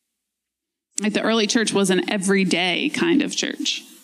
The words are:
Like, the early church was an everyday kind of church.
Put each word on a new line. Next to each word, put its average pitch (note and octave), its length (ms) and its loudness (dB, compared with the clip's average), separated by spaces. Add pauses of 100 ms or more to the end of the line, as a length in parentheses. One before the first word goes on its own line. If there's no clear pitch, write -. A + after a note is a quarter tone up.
(1000)
Like, G#3 120 -2
the G3+ 100 -2
early A3 260 0
church A3 240 0
was F#3+ 180 2
an F#3 180 0
everyday F3+ 800 0
kind E3+ 320 2
of - 140 -2
church. - 480 -4 (220)